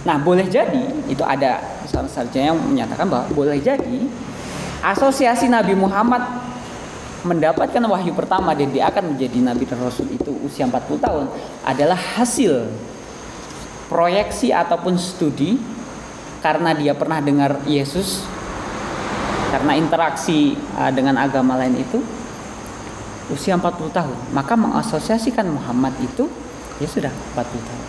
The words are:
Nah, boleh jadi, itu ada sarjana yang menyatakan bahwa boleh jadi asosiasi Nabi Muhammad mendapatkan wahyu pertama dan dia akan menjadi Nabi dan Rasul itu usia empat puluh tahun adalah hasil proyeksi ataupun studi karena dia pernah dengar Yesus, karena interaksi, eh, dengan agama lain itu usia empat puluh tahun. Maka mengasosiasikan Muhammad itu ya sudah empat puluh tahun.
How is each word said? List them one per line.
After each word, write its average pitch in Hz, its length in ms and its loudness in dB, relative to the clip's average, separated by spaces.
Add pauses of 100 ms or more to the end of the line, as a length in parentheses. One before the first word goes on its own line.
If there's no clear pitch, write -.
Nah, 151 160 2
boleh 180 280 4
jadi, 254 360 2 (240)
itu 147 160 -2
ada 131 400 2 (240)
sarjana 135 680 0
yang 160 40 0
menyatakan 127 480 0
bahwa 131 240 0
boleh 147 280 2
jadi 247 480 0 (760)
asosiasi 254 640 4
Nabi 196 320 4
Muhammad 214 420 4 (1000)
mendapatkan 170 640 2
wahyu 185 320 2
pertama 185 400 2
dan 139 160 2
dia - 160 4
akan 175 240 0
menjadi 127 320 0
Nabi 123 240 2
dan 123 100 -4
Rasul 123 300 -2
itu 139 320 -2
usia 139 260 -2
empat 123 220 -2
puluh 147 100 0
tahun 156 260 0 (360)
adalah 147 360 2
hasil 180 680 2 (1200)
proyeksi 180 600 2
ataupun 175 480 2
studi 175 640 0 (800)
karena 160 320 4
dia 143 240 2
pernah 147 240 0
dengar 143 480 4
Yesus, 147 560 0 (1300)
karena 143 240 2
interaksi, 156 800 2
eh, 135 360 -2
dengan 131 280 4
agama 131 400 2
lain 127 160 2
itu 175 240 -2 (1300)
usia 156 240 0
empat 175 240 0
puluh 156 160 -6
tahun. 143 240 -2 (160)
Maka 143 240 2
mengasosiasikan 220 880 2
Muhammad 131 560 0
itu 127 240 0 (560)
ya 147 80 -2
sudah 135 240 -2
empat 127 400 -4
puluh 117 160 -6
tahun. 120 200 -8